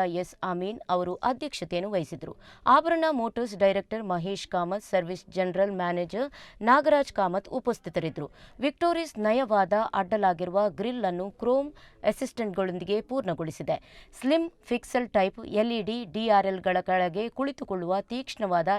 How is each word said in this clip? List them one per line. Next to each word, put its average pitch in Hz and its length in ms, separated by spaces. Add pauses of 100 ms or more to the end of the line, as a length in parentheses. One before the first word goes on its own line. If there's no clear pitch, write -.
ಎಸ್ 175 380
ಅಮೀನ್ 185 360 (100)
ಅವರು 180 260
ಅಧ್ಯಕ್ಷತೆಯನ್ನು 196 760
ವಹಿಸಿದರು. 170 440 (320)
ಆಭರಣ 320 440
ಮೋಟಾರ್ಸ್ 233 440
ಡೈರೆಕ್ಟರ್ 196 480
ಮಹೇಶ್ 185 440
ಕಾಮತ್, 185 360
ಸರ್ವಿಸ್ 180 460
ಜನರಲ್ 185 420
ಮ್ಯಾನೇಜರ್ 180 600 (300)
ನಾಗರಾಜ್ 277 520
ಕಾಮತ್ 190 360
ಉಪಸ್ಥಿತರಿದ್ದರು. 170 840 (280)
ವಿಕ್ಟೋರಿಸ್ 320 600
ನಯವಾದ 214 540 (200)
ಅಡ್ಡಲಾಗಿರುವ 190 760
ಗ್ರಿಲ್ 214 360
ಅನ್ನು 180 260
ಕ್ರೋಮ್ 269 400 (320)
ಅಸಿಸ್ಟೆಂಟ್‌ಗಳೊಂದಿಗೆ 196 1000
ಪೂರ್ಣಗೊಳಿಸಿದೆ. 175 1040 (120)
ಸ್ಲಿಮ್ 330 320 (120)
ಫಿಕ್ಸೆಲ್ 240 460
ಟೈಪ್ 196 360
ಎಲ್ 220 260
ಇ 233 100
ಡಿ 220 240
ಡಿ 214 240
ಆರ್ 202 160
ಎಲ್ಗಳ 185 360
ಕೆಳಗೆ 185 480
ಕುಳಿತುಕೊಳ್ಳುವ 196 720
ತೀಕ್ಷ್ಣವಾದ 196 680 (120)